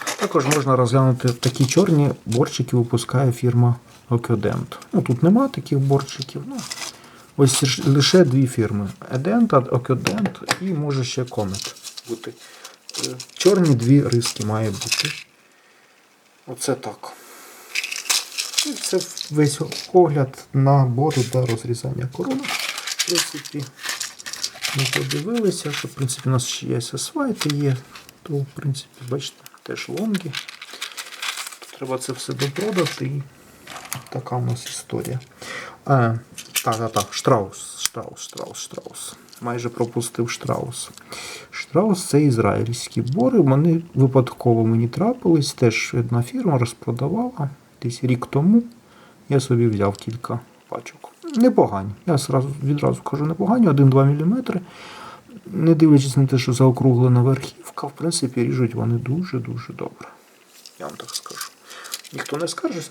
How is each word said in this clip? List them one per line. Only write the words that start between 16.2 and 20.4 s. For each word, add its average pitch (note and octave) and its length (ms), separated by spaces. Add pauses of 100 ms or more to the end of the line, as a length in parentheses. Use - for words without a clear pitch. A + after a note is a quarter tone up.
Оце B2+ 280
так. - 380 (1500)
І C#4+ 60
це - 260 (320)
весь D3 280 (340)
огляд D3 600